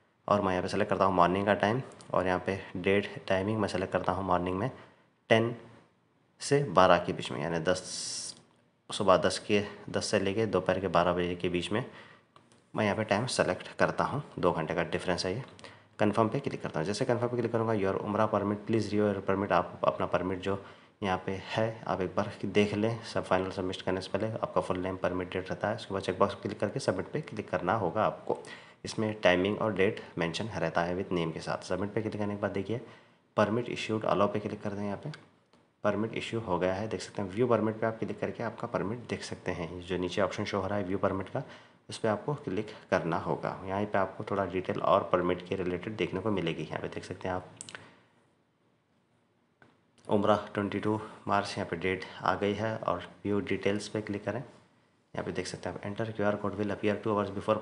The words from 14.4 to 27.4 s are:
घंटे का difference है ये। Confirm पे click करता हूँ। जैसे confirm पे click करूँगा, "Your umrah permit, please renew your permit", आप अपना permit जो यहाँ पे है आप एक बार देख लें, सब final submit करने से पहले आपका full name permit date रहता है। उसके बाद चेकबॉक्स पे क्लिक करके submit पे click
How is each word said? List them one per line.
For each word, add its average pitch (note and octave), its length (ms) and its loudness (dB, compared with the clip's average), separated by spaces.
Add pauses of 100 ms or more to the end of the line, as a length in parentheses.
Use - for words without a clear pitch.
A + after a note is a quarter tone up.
घंटे D#2+ 220 -2
का E2+ 80 2
difference E2+ 440 -2
है F#2 80 -2
ये। C3 80 -4 (560)
Confirm G#2+ 300 4
पे C#3 120 -2
click - 220 -4
करता - 180 -2
हूँ। D#2+ 60 0
जैसे G#2 180 0
confirm A#2+ 240 2
पे A#2+ 80 -2
click A2+ 160 0
करूँगा, A2+ 200 2
"Your F#2+ 220 2
umrah G#2 360 2
permit, G2+ 260 2 (140)
please G#2 240 2
renew G#2 200 4
your G2 160 0
permit", G2 220 2
आप - 320 2
अपना - 220 2
permit F#2 340 -2
जो G2 240 -2 (380)
यहाँ F#2 240 0
पे G2 60 -2
है A2 540 -2
आप F#2 140 0
एक F2 160 -2
बार G#2 160 0 (120)
देख G#2 300 4
लें, A2 300 0
सब F2+ 200 -4
final F#2+ 260 2
submit F#2 320 -4
करने F#2 180 0
से - 180 -4
पहले A2 140 -2
आपका - 280 0
full F#2 180 -2
name F#2 180 -4
permit F2+ 360 -2
date F#2 180 -4
रहता G2+ 180 -2
है। A2+ 80 -2
उसके G2+ 180 -8
बाद F#2+ 80 -2
चेकबॉक्स F#2+ 320 2
पे - 80 -10
क्लिक G#2 180 -6
करके G#2+ 200 -2
submit F#2+ 320 -2
पे - 80 -2
click A2 280 -8